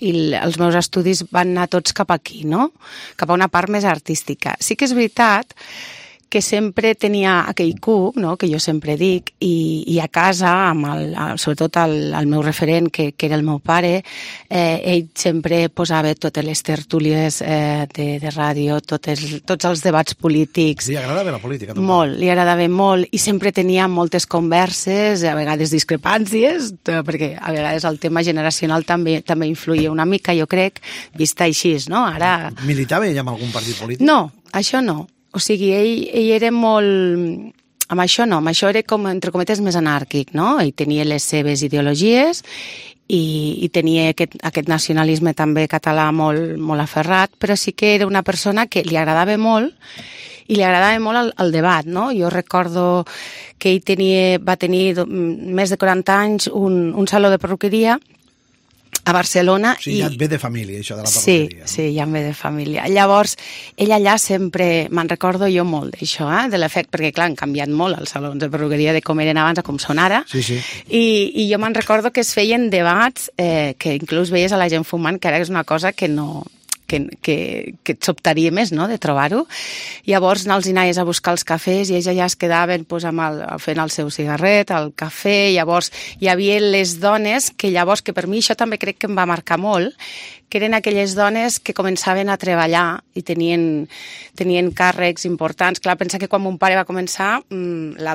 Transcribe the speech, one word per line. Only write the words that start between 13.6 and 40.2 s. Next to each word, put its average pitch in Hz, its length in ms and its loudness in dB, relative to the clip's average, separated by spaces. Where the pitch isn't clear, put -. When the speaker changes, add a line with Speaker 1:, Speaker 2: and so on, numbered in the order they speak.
Speaker 1:
pare, 175 380 2
eh, 170 300 2
ell 170 80 2
sempre 165 460 0
posava 156 480 0
totes 151 240 -4
les 156 240 -4
tertúlies, 156 800 0
eh, 151 480 0
de, 147 140 -4
de 151 100 -6
ràdio, 147 480 0
totes, 151 400 -4
tots 175 240 0
els 165 160 -2
debats 160 320 2
polítics. 156 720 2
Speaker 2:
Li 143 80 -2
agradava 147 400 -4
la 101 60 -12
política, 120 340 -8
també? 190 80 0
Speaker 1:
Molt, 175 320 2
li 180 160 2
agradava 175 320 2
molt, 185 480 2
i 214 80 -2
sempre 202 320 0
tenia 185 320 2
moltes 175 400 0
converses, 180 1040 2
a 151 80 -2
vegades 151 400 -2
discrepàncies, 220 1040 0
eh, 165 240 -2
perquè 156 320 -4
a - 160 -6
vegades 156 320 -2
el 156 160 -2
tema 165 240 0
generacional 160 640 0
també, 165 320 0
també 160 320 0
influïa 156 400 0
una 160 160 0
mica, 190 240 0
jo 156 160 0
crec, 185 320 0
vista 156 320 0
així, 160 320 2
no? 233 160 2
Ara 170 400 0
Speaker 2:
Militava 143 400 0
ella 143 160 0
en 123 160 -6
algun 117 160 -6
partit 117 240 -6
polític? 120 240 -6
Speaker 1:
No, 254 300 4
això 254 320 -2
no. 165 220 -2
O 196 80 -4
sigui, 196 320 2
ell, 220 300 2
ell 220 220 2
era 233 180 2
molt... 196 1000 2
Amb 180 140 2
això 233 260 2
no, 175 80 2
amb 156 140 0
això 196 180 2
era 220 160 2
com, 208 240 -2
entre 180 240 -4
cometes, 196 320 0
més 185 140 2
anàrquic, 143 580 -2